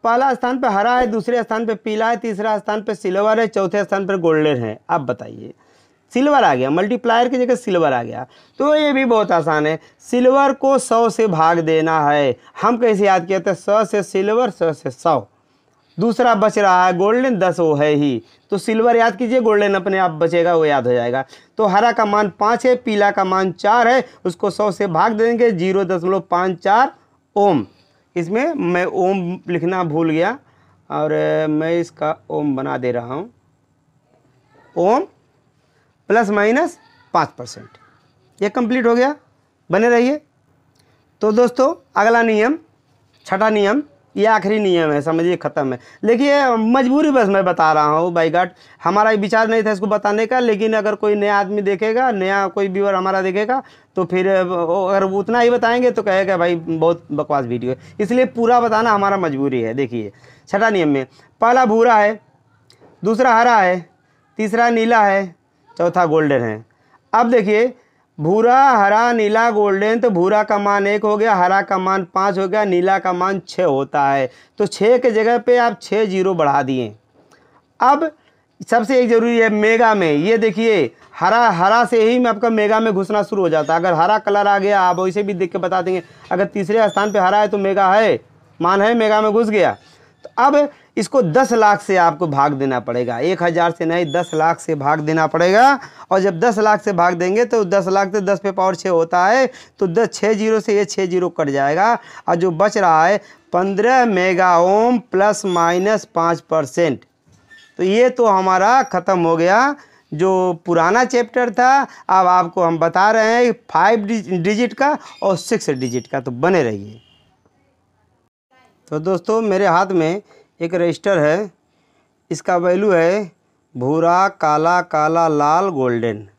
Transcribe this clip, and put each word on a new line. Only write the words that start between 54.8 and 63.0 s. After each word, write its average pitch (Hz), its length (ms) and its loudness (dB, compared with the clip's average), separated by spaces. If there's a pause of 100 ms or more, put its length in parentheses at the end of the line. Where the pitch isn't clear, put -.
अगर 196 180 0
उतना 202 360 -2
ही 240 100 4
बताएंगे 240 420 0
तो 208 120 -4
कहेगा, 190 340 0
"भाई, 175 180 0
बहुत 165 560 -2
बकवास 143 340 -4
वीडियो 123 260 -6
है।" 127 60 -6 (220)
इसलिए 247 280 0
पूरा 240 320 0
बताना 226 320 0
हमारा 196 260 0
मजबूरी 139 440 -2
है। 113 120 -4
देखिए, 117 380 -6 (360)
छठा 214 220 0
नियम 175 200 0
में 135 160 0 (360)
पहला 254 240 4
भूरा 226 300 4
है, 214 240 2 (840)